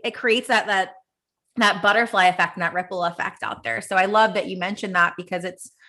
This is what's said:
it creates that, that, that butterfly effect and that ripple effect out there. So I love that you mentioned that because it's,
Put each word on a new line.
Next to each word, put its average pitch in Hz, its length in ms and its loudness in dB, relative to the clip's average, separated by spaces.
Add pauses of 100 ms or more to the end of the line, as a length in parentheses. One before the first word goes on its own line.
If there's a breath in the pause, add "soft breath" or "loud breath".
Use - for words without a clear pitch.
it 240 100 -6
creates 247 340 0
that, 226 200 0
that, 190 240 0 (640)
that 202 260 2
butterfly 208 440 4
effect 180 280 2
and 185 80 -8
that 165 100 -2
ripple 180 300 -6
effect - 400 -6
out - 220 -8
there. 113 160 -4
So - 160 -4
I 185 80 6
love 214 300 4
that 202 120 -2
you 185 120 -8
mentioned 196 360 -6
that 175 220 2
because 180 260 -6
it's, 185 300 -12 (160 soft breath)